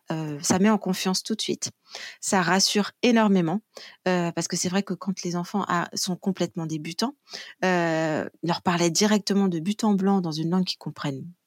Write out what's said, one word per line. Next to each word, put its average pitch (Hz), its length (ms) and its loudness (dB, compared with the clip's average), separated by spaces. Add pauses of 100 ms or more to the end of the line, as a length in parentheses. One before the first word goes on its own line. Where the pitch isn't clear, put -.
(120)
euh, 156 300 -6
ça 185 180 2
met 202 100 6
en 214 80 4
confiance 190 460 -2
tout 220 120 -4
de - 60 -10
suite, - 300 -4 (480)
ça 196 220 2
rassure 185 500 2 (120)
énormément, 202 580 4 (460)
euh, 175 240 2
parce 170 160 -4
que - 80 -4
c'est 180 140 -2
vrai 185 120 2
que 196 120 -6
quand 185 300 -6
les 175 120 -4
enfants 175 320 -2
a-, 170 260 0
sont - 220 -2
complètement 175 500 -4
débutants, 165 500 -4 (480)
euh, 160 640 0 (140)
leur 170 200 -2
parler 170 280 2
directement 196 600 2
de 170 100 -2
but 196 240 -2
en 214 100 4
blanc 196 280 4
dans 170 100 -2
une 160 180 -2
langue 185 160 2
qu'ils - 140 -6
comprennent 143 460 -8 (220)